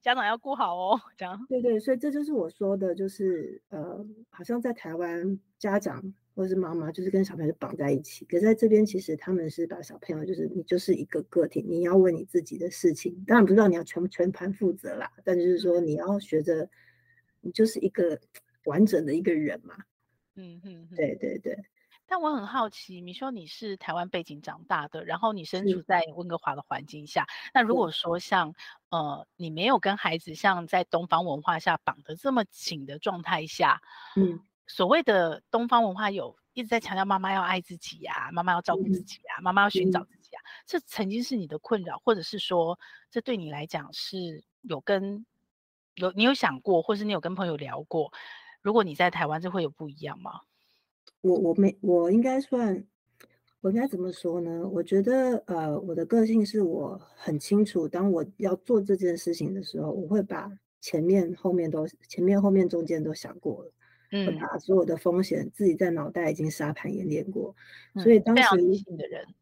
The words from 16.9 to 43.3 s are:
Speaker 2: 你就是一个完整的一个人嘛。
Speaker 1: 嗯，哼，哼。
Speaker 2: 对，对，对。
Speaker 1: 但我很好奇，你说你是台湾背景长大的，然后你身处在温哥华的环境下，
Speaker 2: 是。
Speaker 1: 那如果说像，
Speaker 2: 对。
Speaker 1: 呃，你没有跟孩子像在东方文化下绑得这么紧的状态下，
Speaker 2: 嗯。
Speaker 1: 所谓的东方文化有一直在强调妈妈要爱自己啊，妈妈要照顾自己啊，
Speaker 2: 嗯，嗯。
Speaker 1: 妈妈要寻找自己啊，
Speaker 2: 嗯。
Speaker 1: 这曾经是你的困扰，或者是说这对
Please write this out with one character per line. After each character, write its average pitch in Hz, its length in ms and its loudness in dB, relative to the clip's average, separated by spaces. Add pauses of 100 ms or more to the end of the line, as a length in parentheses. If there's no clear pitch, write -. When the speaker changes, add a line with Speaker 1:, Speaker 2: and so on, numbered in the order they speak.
Speaker 2:
你 - 100 -10
就 220 160 4
是 220 140 -4
一 190 80 0
个 170 300 0 (460)
完 160 220 6
整 180 180 2
的 143 100 -2
一 165 60 0
个 180 140 2
人 151 300 -2
嘛。 - 100 -20 (600)
Speaker 1:
嗯， 175 280 -18
哼， 170 240 -18
哼。 175 80 -20
Speaker 2:
对， 151 200 -2
对， - 240 -6
对。 - 180 -8 (480)
Speaker 1:
但 370 140 -4
我 311 140 -2
很 208 120 -6
好 240 220 -2
奇， 185 320 -16
你 180 140 -14
说 269 160 -8
你 196 160 -10
是 196 320 -10
台 - 160 -8
湾 175 160 -4
背 175 120 -4
景 147 200 -14
长 156 260 -14
大 156 200 -2
的， 165 160 -10
然 165 140 -6
后 220 140 2
你 190 120 -8
身 190 240 -4
处 180 140 0
在 175 200 2 (140)
温 175 120 -10
哥 170 80 -4
华 143 180 -4
的 143 80 -10
环 - 220 -8
境 151 220 -16
下， - 160 0
Speaker 2:
是。 - 320 -10
Speaker 1:
那 254 80 4
如 226 140 2
果 196 140 0
说 170 280 -4
像， 180 340 0
Speaker 2:
对。 - 60 -20 (320)
Speaker 1:
呃， 151 360 -4 (100)
你 165 140 -8
没 160 160 -4
有 254 120 4
跟 202 180 0
孩 165 220 -2
子 160 160 -12
像 175 320 2
在 180 180 2
东 175 220 -2
方 170 180 2
文 151 180 -4
化 165 160 0
下 165 260 0
绑 - 200 -4
得 156 120 -12
这 269 160 -2
么 240 120 2
紧 - 420 -10
的 143 120 -12
状 180 240 -4
态 165 240 -4
下， 143 340 2 (360)
Speaker 2:
嗯。 180 240 2 (260)
Speaker 1:
所 - 200 0
谓 302 160 6
的 175 480 2
东 233 180 0
方 240 160 6
文 190 100 -2
化 208 160 -2
有 165 240 -8 (200)
一 247 80 -8
直 220 60 -10
在 233 120 2
强 196 160 -10
调 190 80 0
妈 196 140 2
妈 190 160 -2
要 190 80 0
爱 180 180 0
自 - 160 -14
己 - 300 -16
啊， - 260 -8
妈 170 100 -2
妈 180 120 2
要 175 80 0
照 - 140 2
顾 131 80 -2
自 185 180 0
己 - 140 -16 (120)
啊， - 120 -10
Speaker 2:
嗯， - 20 -16
嗯。 - 20 -16
Speaker 1:
妈 185 80 0
妈 202 120 6
要 208 60 2
寻 185 200 2
找 180 140 2
自 - 180 -20
己 - 140 -20
啊， - 40 -16
Speaker 2:
嗯。 - 80 -20 (180)
Speaker 1:
这 359 140 -4
曾 - 300 -4
经 226 120 -2
是 240 140 -4
你 185 100 -2
的 151 120 -8
困 208 240 -2
扰， 160 220 -10
或 233 100 6
者 185 80 -6
是 - 160 -10
说 175 400 0 (320)
这 240 100 -4
对 240 160 -4